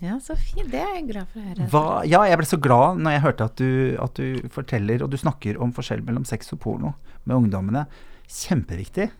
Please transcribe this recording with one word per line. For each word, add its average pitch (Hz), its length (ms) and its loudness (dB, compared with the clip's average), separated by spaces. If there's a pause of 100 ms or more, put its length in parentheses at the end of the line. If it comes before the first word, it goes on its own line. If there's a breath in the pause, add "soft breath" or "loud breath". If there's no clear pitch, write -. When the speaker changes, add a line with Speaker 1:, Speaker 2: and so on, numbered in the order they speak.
Speaker 1:
Ja, 185 180 -4
så 311 180 -8
fint. - 320 0
Det 247 140 -4
er 392 160 -4
jeg 311 80 -6
glad 202 220 -6
for 226 100 -14
å 208 80 -10
høre. 175 240 -4
Speaker 2:
Hva, 151 120 4 (220)
ja, 165 220 6
jeg 170 100 6
ble 160 80 2
så 156 160 0
glad 139 380 6
når 156 160 2
jeg 143 60 4
hørte 135 240 2
at 110 100 -4
du, 131 420 2
at 123 160 -4
du 131 360 -4
forteller, 120 520 0
og 139 80 -2
du 135 80 -4
snakker 107 420 -2
om 120 140 0
forskjell 110 320 -4
mellom 120 220 -2
sex - 260 -6
og 151 60 -10
porno 139 340 -4 (320 soft breath)
med 123 120 0
ungdommene. 107 500 2 (400 soft breath)
Kjempeviktig. 165 840 -4 (100)